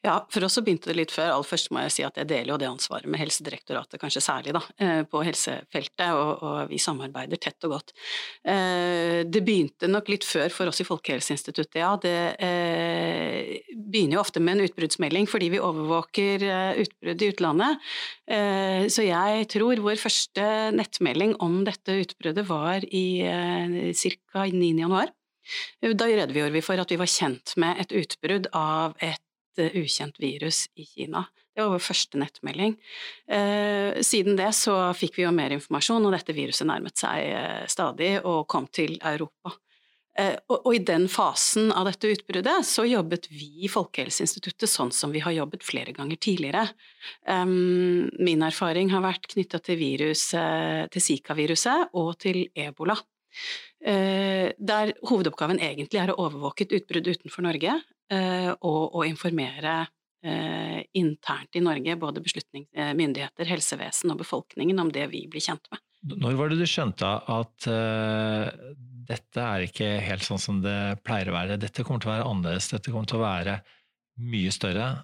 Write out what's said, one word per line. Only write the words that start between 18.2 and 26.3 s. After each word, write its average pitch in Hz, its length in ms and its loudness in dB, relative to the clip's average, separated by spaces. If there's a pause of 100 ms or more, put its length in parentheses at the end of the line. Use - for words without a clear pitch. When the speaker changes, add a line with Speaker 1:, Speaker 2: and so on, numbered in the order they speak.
Speaker 1:
Eh, 196 640 2
så 220 160 2
jeg 202 480 2
tror 233 320 4
vår 208 160 0
første - 460 0 (260)
nettmelding 190 640 2
om 180 260 2
dette 196 380 -2
utbruddet 180 480 -2
var 170 400 0
i, 185 160 2 (160)
eh, 175 720 0
cirka 190 560 -2
niende 170 320 4
januar. 185 320 2 (680)
Da 226 300 4
redegjorde 147 420 2